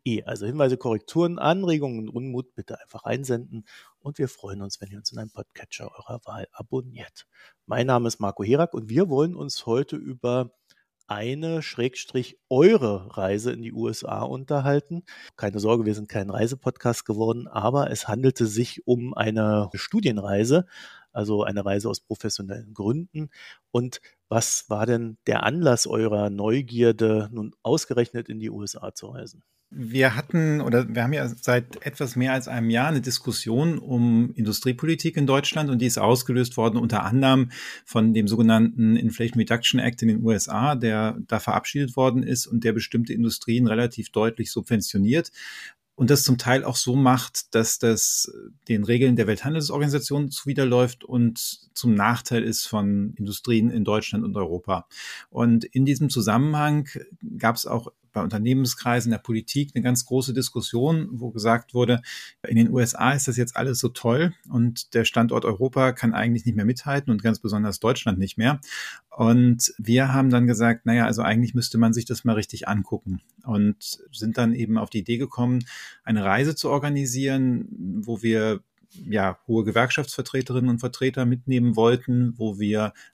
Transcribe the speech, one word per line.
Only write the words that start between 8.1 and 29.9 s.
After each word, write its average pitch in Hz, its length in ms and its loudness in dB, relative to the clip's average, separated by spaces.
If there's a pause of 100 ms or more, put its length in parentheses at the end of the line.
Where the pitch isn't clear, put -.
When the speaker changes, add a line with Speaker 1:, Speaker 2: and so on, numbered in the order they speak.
Speaker 1:
Marco 101 240 -4
Herak 143 320 2
und 113 140 -10
wir 165 200 2
wollen 151 240 0
uns 143 320 -12
heute 127 300 -2
über 123 560 -4 (560)
eine 147 560 -6
Schrägstrich - 760 -6 (100)
eure 127 680 4
Reise 104 340 -2
in 117 120 -8
die 113 100 -12
U 117 160 -4
S 113 140 -8
A 107 180 -8
unterhalten. 143 800 -2 (340)
Keine 104 240 -6
Sorge, 110 260 2
wir 107 100 0
sind 104 140 -10
kein 101 200 -4
Reisepodcast 120 800 -2
geworden, 113 400 -2
aber 127 420 0
es - 180 -8
handelte 123 380 2
sich 110 400 -4
um 123 300 0
eine 107 580 0
Studienreise, 113 920 0 (440)
also 104 320 -2
eine 101 220 -4
Reise 101 240 -2
aus 104 100 -6
professionellen 104 760 -10
Gründen. 151 560 -6 (420)
Und 123 280 -4 (300)
was - 400 -2
war 107 160 -2
denn 117 320 -2 (100)
der - 160 0
Anlass 139 420 2
eurer 104 440 0
Neugierde, 110 1040 2
nun 110 200 -8 (100)
ausgerechnet 120 680 -2
in 110 100 -10
die 110 100 -8
U 107 140 -10
S - 140 -12
A 98 160 -12
zu - 140 -16
reisen? - 360 -16 (300)
Speaker 2:
Wir 123 440 2